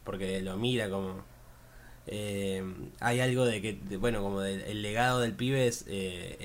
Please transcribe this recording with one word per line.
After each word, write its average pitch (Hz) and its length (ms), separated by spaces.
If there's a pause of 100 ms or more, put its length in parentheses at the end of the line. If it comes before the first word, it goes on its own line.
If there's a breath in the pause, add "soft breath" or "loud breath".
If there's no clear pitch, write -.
porque 95 380
lo 95 160
mira 117 320
como, 95 340 (840 soft breath)
eh, 98 560 (360)
hay 120 220
algo 127 240
de 107 160
que, 104 260
de, 98 100
bueno, 110 240
como 98 200
del, 98 200
el 107 200
legado 120 400
del 117 120
pibe 127 340
es, - 200
eh, 90 580